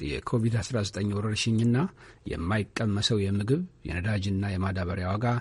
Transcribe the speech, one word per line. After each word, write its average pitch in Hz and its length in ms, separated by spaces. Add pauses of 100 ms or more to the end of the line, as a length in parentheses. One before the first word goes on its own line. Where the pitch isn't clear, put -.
የኮቪድ 117 500
አስራ 113 280
ዘጠኝ 101 260
ወረርሽኝና 110 680 (500)
የማይቀመሰው 101 920
የምግብ 104 420 (220)
የነዳጅና 95 640
የማዳበሪያ 92 640
ዋጋ 107 160 (160)